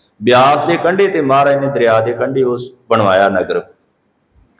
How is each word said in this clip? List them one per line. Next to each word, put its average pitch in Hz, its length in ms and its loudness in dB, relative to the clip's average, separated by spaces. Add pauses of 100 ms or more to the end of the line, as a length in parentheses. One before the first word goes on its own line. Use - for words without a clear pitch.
(220)
ਬਿਆਸ 135 440 2
ਦੇ 170 100 -2
ਕੰਢੇ 185 320 0
ਤੇ 165 120 -4
ਮਹਾਰਾਜ 139 360 2
ਨੇ 139 100 -2
ਦਰਿਆ 113 340 0
ਦੇ 120 120 -4
ਕੰਢੇ 135 300 -4
ਉਸ 123 300 -4 (180)
ਬਣਵਾਇਆ 98 380 2
ਨਗਰ। 87 340 -4 (960)